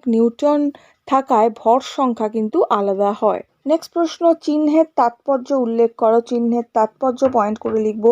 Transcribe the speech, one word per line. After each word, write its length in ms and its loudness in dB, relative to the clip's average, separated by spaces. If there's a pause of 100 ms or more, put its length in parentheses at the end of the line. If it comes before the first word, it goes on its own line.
নিউট্রন 640 0 (360)
থাকায় 420 2
ভর 320 0
সংখ্যা 460 -4
কিন্তু 300 -4 (120)
আলাদা 420 0
হয়। 300 -2 (240)
নেক্সট 280 -2
প্রশ্ন, 300 -4 (100)
চিহ্নের 600 0
তাৎপর্য 580 -2
উল্লেখ 420 0
করো। 260 2
চিহ্নের 520 -2
তাৎপর্য 460 -2 (120)
পয়েন্ট 280 -2
করে 200 -4
লিখব। 320 -4